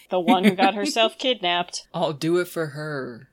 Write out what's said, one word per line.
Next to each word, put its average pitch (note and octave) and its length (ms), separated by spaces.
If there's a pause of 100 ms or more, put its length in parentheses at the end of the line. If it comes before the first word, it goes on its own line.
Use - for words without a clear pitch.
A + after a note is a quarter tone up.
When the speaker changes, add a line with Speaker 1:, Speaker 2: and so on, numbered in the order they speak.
(100)
Speaker 1:
The F#3 100
one G3+ 240
who G#3 80
got F#3+ 220
Speaker 2:
<laughs> G#3 60
Speaker 1:
herself A3 380
kidnapped. F3 760
Speaker 2:
"I'll E3+ 180
do D#3+ 260
it F3+ 80
for E3 200
her." C#3 680